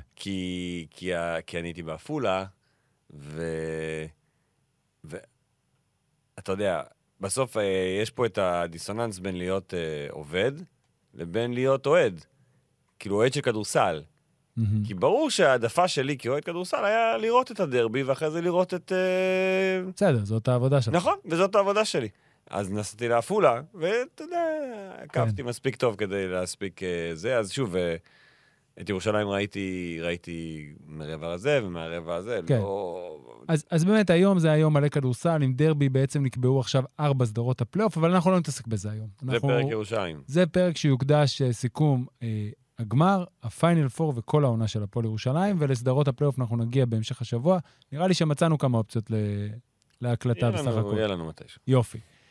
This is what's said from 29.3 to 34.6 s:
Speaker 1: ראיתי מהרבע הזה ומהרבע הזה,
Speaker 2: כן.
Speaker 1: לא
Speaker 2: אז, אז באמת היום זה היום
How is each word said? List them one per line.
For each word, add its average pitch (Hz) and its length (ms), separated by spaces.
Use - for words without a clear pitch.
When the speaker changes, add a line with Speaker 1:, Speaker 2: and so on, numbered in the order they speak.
Speaker 1:
ראיתי 82 680
מהרבע 78 460
הזה 127 320
ומהרבע 85 500
הזה, 101 320
Speaker 2:
כן. 131 120
Speaker 1:
לא 92 600
Speaker 2:
אז, 156 220
אז 165 140
באמת 208 260
היום 185 280
זה 160 140
היום 151 220